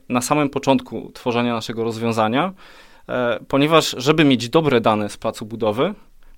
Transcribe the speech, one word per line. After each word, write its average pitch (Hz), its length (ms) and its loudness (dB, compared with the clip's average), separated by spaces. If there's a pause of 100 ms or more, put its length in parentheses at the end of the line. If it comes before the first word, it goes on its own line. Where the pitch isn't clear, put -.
na 123 120 0
samym 147 300 0
początku 127 640 -2
tworzenia 120 420 -2
naszego 113 300 -6
rozwiązania, 113 680 -2 (560)
e, 120 400 -2
ponieważ 151 500 2
żeby 156 260 2
mieć 123 240 2
dobre 139 320 2
dane 107 280 0
z - 80 -12
placu 113 300 -6
budowy, 113 480 -2 (440)